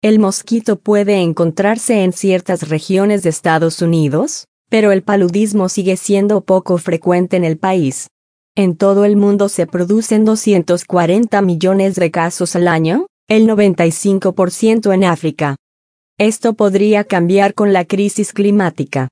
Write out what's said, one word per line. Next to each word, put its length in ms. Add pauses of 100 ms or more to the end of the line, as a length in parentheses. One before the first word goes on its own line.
El 160
mosquito 600
puede 440
encontrarse 800
en 80
ciertas 560
regiones 540
de 80
Estados 500
Unidos, 680 (220)
pero 220
el 120
paludismo 680
sigue 300
siendo 420
poco 380
frecuente 580
en 80
el 140
país. 480 (480)
En 200
todo 300
el 120
mundo 340
se 160
producen 580
doscientos 600
cuarenta 560
millones 540
de 140
casos 460
al 120
año, 380 (220)
el 180
noventa 380
y 60
cinco 440
por 160
ciento 440
en 100
África. 520 (600)
Esto 360
podría 500
cambiar 480
con 220
la 100
crisis 480
climática. 800